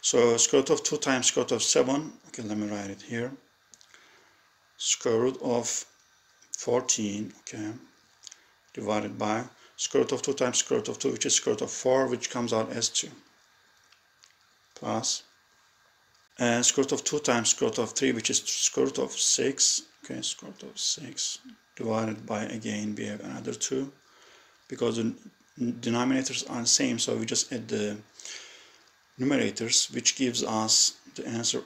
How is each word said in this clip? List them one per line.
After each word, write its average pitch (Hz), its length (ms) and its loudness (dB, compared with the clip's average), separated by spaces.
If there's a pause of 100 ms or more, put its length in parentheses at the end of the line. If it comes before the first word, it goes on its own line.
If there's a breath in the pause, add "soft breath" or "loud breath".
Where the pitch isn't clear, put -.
So 120 360 6
square 135 240 6
root 139 80 -2
of 147 140 4
two - 140 -2
times 131 300 2
square - 180 4
root - 80 0
of 110 100 0
seven. 143 500 2 (140)
Okay, - 160 -12
let 104 140 -4
me 104 100 -2
write 101 220 -6
it 101 120 -12
here. 117 300 -4 (1500 soft breath)
Square - 420 2
root 131 220 2
of 120 440 0 (720)
fourteen, 110 840 0
okay, 107 300 -8 (1000 loud breath)
divided 104 440 -2
by 110 260 0 (320 soft breath)
square - 280 2
root - 80 0
of 131 100 -2
two 139 120 -2
times 123 240 2
square - 220 2
root 113 100 -4
of 120 100 -8
two, 139 120 0
which - 140 -4
is - 100 4
square - 180 2
root - 80 -2
of - 100 -4
four, 131 360 4
which 120 220 -2
comes 120 240 -2
out 110 180 2
as 117 180 -2
two, - 200 -2 (1700)
plus, - 480 -4 (1120)
and 120 280 2
square - 180 4
root 139 80 0
of 143 120 -2
two 151 160 -2
times 120 300 2
square - 200 2
root 110 100 -2
of 113 120 -2
three, 131 200 2
which 113 180 -2
is 139 100 2
square - 480 0
root 135 120 -4
of 135 120 -2
six, - 720 2 (200)
okay, - 180 -8
square - 300 -8
root - 200 -16
of - 80 -14
six, - 600 -6 (360)
divided 110 500 -4
by, 107 180 -4
again, 107 520 -6
we 107 100 -6
have 104 180 -8
another 123 300 -8
two, 135 380 -4 (760 soft breath)
because 117 300 -2
the 117 160 0 (460)
n-, 120 220 -2
denominators 123 680 0
are 120 120 -6
the 120 60 0
same, 123 320 2
so - 160 0
we 113 100 -2
just - 260 -2
add 113 160 -6
the 104 300 -2 (1200 loud breath)
numerators, 117 720 2
which 117 220 0
gives 120 280 0
us 110 540 2 (180)
the - 120 -8
answer 117 380 -2